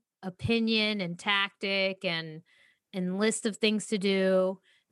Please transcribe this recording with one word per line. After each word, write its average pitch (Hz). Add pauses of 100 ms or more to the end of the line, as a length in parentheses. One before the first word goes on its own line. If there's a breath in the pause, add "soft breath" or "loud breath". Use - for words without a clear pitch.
(220)
opinion 214
and 175
tactic 196
and, 165 (500 soft breath)
and 185
list 214
of 208
things 214
to 220
do. 190 (320 soft breath)